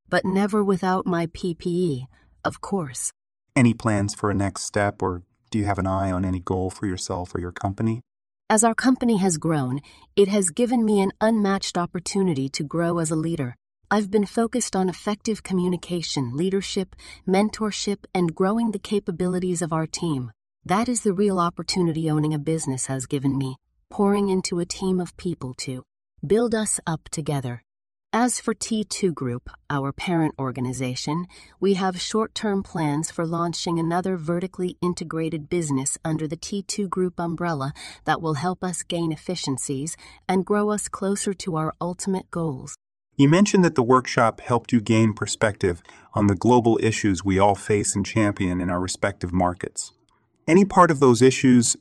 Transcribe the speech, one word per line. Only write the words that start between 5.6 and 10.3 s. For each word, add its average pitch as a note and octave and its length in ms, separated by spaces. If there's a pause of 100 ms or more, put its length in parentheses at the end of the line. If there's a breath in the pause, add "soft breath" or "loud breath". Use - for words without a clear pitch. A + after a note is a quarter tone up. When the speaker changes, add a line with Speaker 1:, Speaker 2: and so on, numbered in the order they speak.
Speaker 2:
have G2+ 140
an F#2+ 80
eye F#2+ 260
on F2+ 100
any F#2 180
goal F#2 280
for - 180
yourself F#2 480
or F2+ 60
your F2 120
company? A2+ 500 (480)
Speaker 1:
As A3 120
our A3+ 120
company A#3+ 420
has F3+ 220
grown, D3 420 (340 soft breath)
it G3+ 140
has G3 220